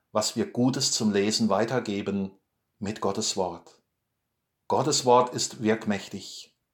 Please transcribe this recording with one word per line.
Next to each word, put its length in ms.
was 240
wir 160
Gutes 400
zum 200
Lesen 360
weitergeben 840
mit 220
Gottes 360
Wort. 440
Gottes 360
Wort 300
ist 280
wirkmächtig 960